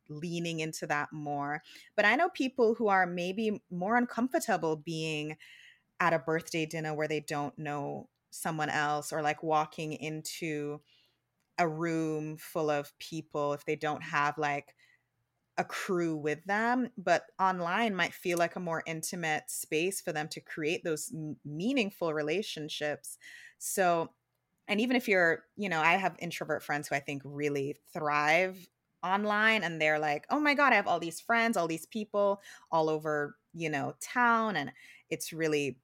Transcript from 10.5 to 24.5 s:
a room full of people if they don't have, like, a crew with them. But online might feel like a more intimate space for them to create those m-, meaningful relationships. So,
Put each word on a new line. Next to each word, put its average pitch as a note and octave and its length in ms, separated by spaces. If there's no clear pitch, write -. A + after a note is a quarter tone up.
a F3 100
room D#3 680
full D#3 340
of D3 280
people D3+ 540
if C#3+ 120
they D3+ 120
don't D3+ 260
have, D3 340
like, C#3+ 380
a F3+ 60
crew F3 540
with D3+ 280
them. A3+ 520
But F3 300
online F#3 560
might F3 180
feel F3 240
like E3+ 180
a F#3+ 40
more E3 260
intimate D#3+ 640
space E3+ 520
for F3 100
them D#3 180
to - 120
create D#3+ 420
those D#3+ 300
m-, D#3 320
meaningful F3+ 680
relationships. D3+ 1040
So, F3 560